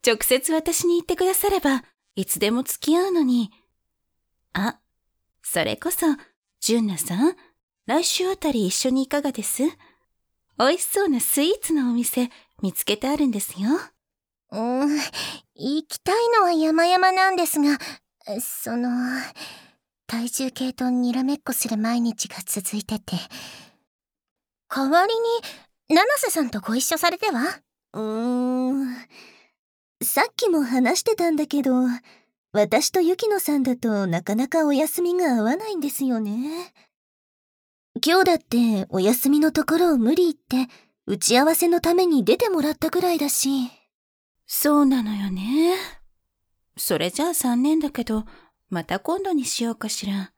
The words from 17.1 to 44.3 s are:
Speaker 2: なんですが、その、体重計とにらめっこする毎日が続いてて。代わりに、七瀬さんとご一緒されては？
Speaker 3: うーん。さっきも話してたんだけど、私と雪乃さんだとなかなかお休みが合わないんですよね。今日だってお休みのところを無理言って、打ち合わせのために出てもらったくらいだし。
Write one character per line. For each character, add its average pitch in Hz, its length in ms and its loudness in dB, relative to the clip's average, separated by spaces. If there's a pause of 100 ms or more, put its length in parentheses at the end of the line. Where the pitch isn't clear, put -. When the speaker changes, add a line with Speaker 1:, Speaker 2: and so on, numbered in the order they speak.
Speaker 2:
な 381 200 2
ん 370 60 -2
で 339 100 0
す - 120 -2
が、 285 200 2 (600)
そ - 380 -8
の、 247 120 -2 (1160)
体 233 220 -6
重 262 220 -4
計 262 240 -6
と 254 160 -2
に 247 200 0
ら 254 120 0
め 277 140 0
っ - 60 -12
こ 254 120 -4
す - 140 -4
る 220 100 -2
毎 233 240 0
日 233 260 -4
が - 160 -14
続 - 320 -6
い 208 80 -6
て 214 140 -6
て。 - 180 -6 (1500)
代 269 220 -2
わ 349 160 6
り 453 80 0
に、 453 60 -2 (680)
七 339 160 6 (140)
瀬 - 120 -2
さ 320 120 -2
ん 240 80 -2
と 208 100 -6
ご 220 160 -4
一 262 60 0
緒 320 160 -2
さ 349 100 2
れ 349 80 -2
て 427 140 -2
は？ 269 320 -2 (320)
Speaker 3:
う - 40 -8
ー 247 760 -2
ん。 269 220 -2 (1120)
さ - 240 0
っ - 80 -14
き 440 140 0
も 311 140 2
話 254 340 2
し - 40 -4
て 440 140 2
た 339 140 2
ん 311 60 0
だ 294 100 0
け 285 160 -2
ど、 262 100 0 (800)
私 - 380 2
と 370 100 2
雪 359 300 2
乃 403 100 2
さ 294 180 0
ん 269 40 2
だ 247 140 0
と 214 300 -2
な 170 140 -2
か 202 140 -2
な 254 140 0
か 320 180 2
お 285 80 2
休 311 260 0
み 349 140 0
が 330 220 2
合 214 80 2
わ 254 120 2
な 440 120 -8
い 403 80 -4
ん 311 40 -4
で 285 80 -2
す 277 160 -4
よ 247 160 0
ね。 269 540 -6 (1300)
今 339 140 4
日 381 60 6
だ 359 100 4
っ 311 40 0
て 226 520 0
お 190 100 -2
休 247 300 2
み 294 100 4
の 311 100 4
と 311 140 0
こ 330 140 2
ろ 339 160 4
を - 20 4
無 233 180 4
理 359 100 4
言 330 80 2
っ - 20 -4 (320)
て、 - 40 -20 (360)
打 196 100 -2
ち 240 220 4
合 277 80 6
わ 320 80 4
せ 349 140 2
の 339 120 4
た 339 140 2
め 370 100 4
に 302 180 2
出 208 140 4
て 466 140 2
も 349 100 0
ら 294 120 0
っ - 40 -2
た 311 140 -2
く 359 100 0
ら 359 120 2
い 330 60 0
だ 285 120 0
し。 262 400 -2 (760)